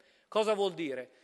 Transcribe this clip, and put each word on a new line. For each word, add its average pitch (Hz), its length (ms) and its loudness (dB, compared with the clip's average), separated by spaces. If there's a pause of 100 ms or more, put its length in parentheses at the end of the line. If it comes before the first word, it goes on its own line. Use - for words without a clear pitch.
(300)
Cosa 214 240 2
vuol 196 180 2
dire? 135 380 -6 (140)